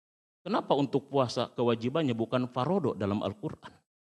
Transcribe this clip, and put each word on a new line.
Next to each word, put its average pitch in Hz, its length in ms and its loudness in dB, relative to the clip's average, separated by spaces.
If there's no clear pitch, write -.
Kenapa 175 320 0
untuk 139 320 0
puasa 127 440 0
kewajibannya 123 600 0
bukan 123 360 0
farodo 135 440 0
dalam 101 320 -2
Al-Quran? - 480 -8